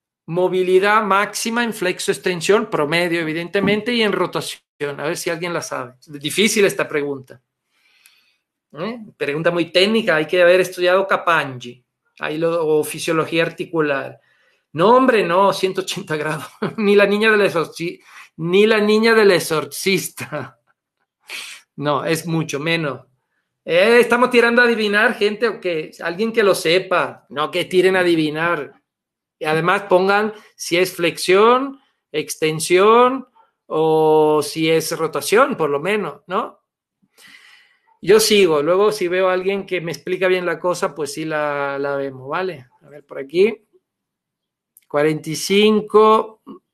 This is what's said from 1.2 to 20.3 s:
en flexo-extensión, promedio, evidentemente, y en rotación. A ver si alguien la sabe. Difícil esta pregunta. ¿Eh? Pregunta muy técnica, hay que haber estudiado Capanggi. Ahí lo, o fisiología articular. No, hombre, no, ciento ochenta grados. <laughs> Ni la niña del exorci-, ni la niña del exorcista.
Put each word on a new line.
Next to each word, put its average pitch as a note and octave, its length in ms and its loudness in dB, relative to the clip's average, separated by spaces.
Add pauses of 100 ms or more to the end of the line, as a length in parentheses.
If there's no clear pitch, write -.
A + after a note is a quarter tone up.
en A3+ 100 -4
flexo-extensión, F#3 920 -2
promedio, E3+ 540 -2
evidentemente, G3 720 -2
y A#3 100 0
en G#3+ 80 2
rotación. F3 500 -4 (380)
A C#3+ 60 -8
ver E3 120 -4
si E3+ 140 -6
alguien E3+ 220 -6
la D#3+ 100 -6
sabe. C3 320 -10 (120)
Difícil F3+ 580 0
esta E3 240 -2
pregunta. C#3+ 520 -8 (1400)
¿Eh? A3 200 -10 (180)
Pregunta D3+ 340 -2
muy E3+ 220 -4
técnica, G3 440 2
hay D#3 100 -2
que F3+ 160 0
haber F3 180 6
estudiado F3+ 460 0
Capanggi. C#3 760 -2 (360)
Ahí D3+ 200 -6
lo, E3 280 -2
o D3+ 180 0
fisiología D#3+ 580 -2
articular. D3+ 760 -4 (520)
No, F#3+ 240 4
hombre, B3 280 4
no, F3+ 300 2
ciento F#3+ 280 -4
ochenta F3 340 -8
grados. D3+ 320 -6 (120)
<laughs> G3 160 -6
Ni G3+ 180 2
la G3+ 120 6
niña G#3 240 2
del G#3 100 4
exorci-, E3+ 580 -2 (400)
ni F3+ 280 4
la A3 120 4
niña G#3+ 360 2
del G#3+ 160 6
exorcista. D3+ 1300 -4